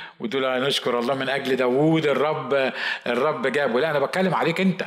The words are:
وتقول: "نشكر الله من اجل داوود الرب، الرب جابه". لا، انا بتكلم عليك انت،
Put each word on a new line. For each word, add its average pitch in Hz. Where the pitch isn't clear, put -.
وتقول: 131
"نشكر 131
الله 120
من 135
اجل 131
داوود 147
الرب، 135
الرب 127
جابه". 131
لا، 160
انا 147
بتكلم 175
عليك 160
انت، 190